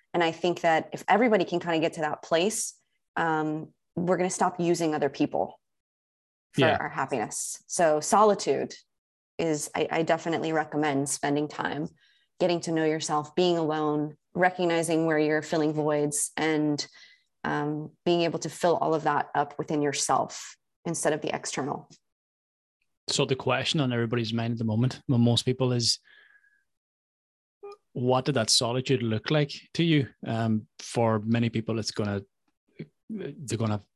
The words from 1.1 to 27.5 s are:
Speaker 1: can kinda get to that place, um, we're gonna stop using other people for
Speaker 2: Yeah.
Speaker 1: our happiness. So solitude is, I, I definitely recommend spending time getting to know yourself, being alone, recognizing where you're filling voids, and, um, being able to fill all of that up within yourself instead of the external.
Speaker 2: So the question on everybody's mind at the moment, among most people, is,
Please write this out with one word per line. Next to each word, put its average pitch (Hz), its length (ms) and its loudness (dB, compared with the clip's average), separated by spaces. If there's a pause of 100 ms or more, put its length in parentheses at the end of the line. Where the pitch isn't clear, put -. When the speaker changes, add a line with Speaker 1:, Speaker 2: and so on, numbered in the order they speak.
Speaker 1:
can 175 160 -2
kinda 165 180 0
get 165 140 0
to 170 80 -6
that 151 200 -4
place, 180 520 0 (420)
um, 156 540 -2 (260)
we're 175 220 0
gonna 180 120 0
stop 180 300 -2
using 170 340 2
other 147 140 0
people - 500 -2 (920)
for - 100 2
Speaker 2:
Yeah. 220 200 4
Speaker 1:
our 147 80 -6
happiness. 139 800 -6
So 156 340 2
solitude 190 720 2 (640)
is, 156 360 -2
I, 170 160 0
I 165 140 0
definitely 160 480 0
recommend 151 560 0
spending 143 400 -2
time - 400 -6 (540)
getting 175 200 2
to 170 120 -4
know 160 100 2
yourself, 156 520 -2
being 180 220 4
alone, 151 600 -2 (160)
recognizing 170 720 2
where 160 120 2
you're 151 240 2
filling 156 300 0
voids, 147 640 -2
and, 151 500 0 (600)
um, 147 460 -4 (120)
being 175 200 2
able 165 160 -2
to 160 100 -8
fill 170 260 2
all 160 180 0
of 160 100 0
that 147 300 0
up 147 240 -2
within 151 240 -2
yourself - 760 -2 (260)
instead 156 300 -2
of 156 80 -4
the - 120 -4
external. - 560 -6 (1200)
Speaker 2:
So 143 160 0
the 139 100 0
question 131 440 0
on 131 120 2
everybody's 117 420 0
mind 117 180 0
at 113 80 -4
the 117 60 -2
moment, 113 420 0
among 120 140 4
most 117 220 4
people, 127 300 0
is, 117 240 0 (2000)